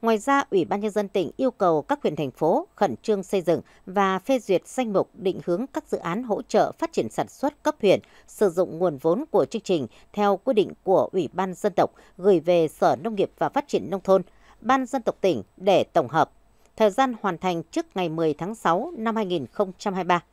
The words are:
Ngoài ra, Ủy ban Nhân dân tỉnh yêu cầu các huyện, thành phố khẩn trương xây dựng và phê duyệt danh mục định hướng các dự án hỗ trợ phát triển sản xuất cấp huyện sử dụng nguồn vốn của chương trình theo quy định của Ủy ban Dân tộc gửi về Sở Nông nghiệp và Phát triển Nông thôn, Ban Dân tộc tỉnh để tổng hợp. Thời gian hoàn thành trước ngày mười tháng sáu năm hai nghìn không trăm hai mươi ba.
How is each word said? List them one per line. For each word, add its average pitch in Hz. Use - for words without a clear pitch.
Ngoài 226
ra, 277
Ủy 180
ban 202
Nhân 214
dân 208
tỉnh 185
yêu 262
cầu 165
các -
huyện, 170
thành 147
phố 214
khẩn 208
trương 196
xây 196
dựng 160
và 190
phê 262
duyệt 190
danh 233
mục 180
định 180
hướng 180
các 311
dự 196
án 180
hỗ 220
trợ 190
phát -
triển 156
sản 139
xuất -
cấp 302
huyện 175
sử -
dụng 165
nguồn 170
vốn 170
của 165
chương 214
trình 151
theo 202
quy 269
định 196
của 175
Ủy 170
ban 185
Dân 185
tộc 156
gửi 185
về 165
Sở 156
Nông 220
nghiệp 196
và -
Phát 285
triển 175
Nông 185
thôn, 190
Ban 262
Dân 262
tộc -
tỉnh 143
để 180
tổng 151
hợp. 151
Thời 220
gian 254
hoàn 185
thành 170
trước 330
ngày 180
mười 160
tháng 190
sáu 214
năm 220
hai 220
nghìn 175
không 190
trăm 196
hai 185
mươi 170
ba. 175